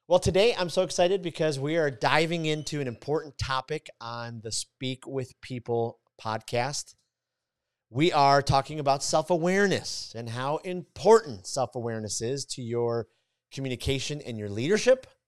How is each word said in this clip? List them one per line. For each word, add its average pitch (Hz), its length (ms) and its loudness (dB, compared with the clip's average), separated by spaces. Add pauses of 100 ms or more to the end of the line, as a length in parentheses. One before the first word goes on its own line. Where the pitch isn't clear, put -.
Well, 175 140 6
today 190 360 4
I'm 175 140 -2
so 185 120 0
excited 180 400 0
because 156 360 -2
we 151 180 -2
are 151 140 2
diving 151 560 2
into 151 340 -4
an 135 60 -4
important 143 500 -4
topic 135 540 -4 (100)
on 117 440 -10
the 110 80 -8
Speak - 560 -6
with 131 320 -8
People 117 580 -4 (240)
podcast. 120 720 -4 (1000)
We 151 200 2
are 139 280 6
talking 147 380 2
about 139 240 0
self-awareness 175 1120 0
and 117 120 -8
how 131 300 -4
important 190 920 2
self-awareness 117 720 -4
is 131 240 -4
to - 180 -10
your 117 460 -2 (440)
communication 135 680 -4
and 117 180 -10
your 104 100 -6
leadership. 175 600 2 (200)